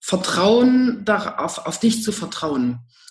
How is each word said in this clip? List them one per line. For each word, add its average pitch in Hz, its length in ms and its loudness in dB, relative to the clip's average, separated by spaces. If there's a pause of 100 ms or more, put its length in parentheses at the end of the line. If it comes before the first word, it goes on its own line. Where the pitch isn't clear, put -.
Vertrauen, 240 1040 2
da, 208 320 -2
auf, - 280 -6
auf 160 140 -8
dich 226 240 2
zu 214 80 -2
vertrauen, 135 680 -4 (300)